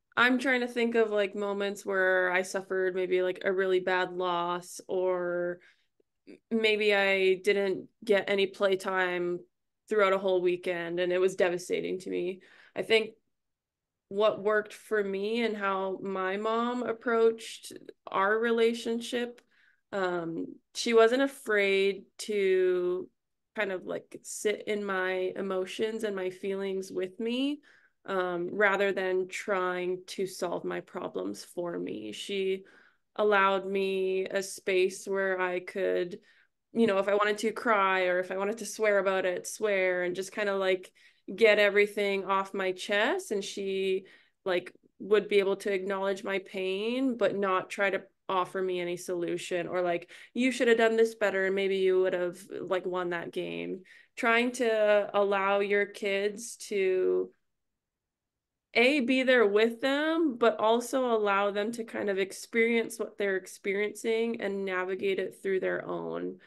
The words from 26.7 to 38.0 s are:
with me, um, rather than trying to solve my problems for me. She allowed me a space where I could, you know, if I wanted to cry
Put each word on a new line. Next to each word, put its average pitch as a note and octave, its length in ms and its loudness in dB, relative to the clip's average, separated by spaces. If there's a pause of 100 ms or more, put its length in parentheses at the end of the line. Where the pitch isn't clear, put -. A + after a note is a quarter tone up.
with F#3 280 -6
me, C4 420 -2 (440)
um, F3+ 460 -2
rather G3 420 2
than F#3 340 0
trying F3+ 800 -4
to F#3+ 200 -6
solve F3 360 -6
my F3+ 160 -6
problems F#3 640 -8
for F3 340 -8
me. G#3+ 340 -8
She F#3+ 520 -4 (520)
allowed G3 500 4
me F#3+ 600 -2
a G3 180 -2
space F#3+ 640 0
where F#3+ 340 -2
I F3+ 180 -2
could, F3+ 600 -2 (540)
you A3+ 140 4
know, G3 120 4
if G3 100 2
I G3+ 60 4
wanted G#3 240 2
to A3 120 0
cry G3 520 2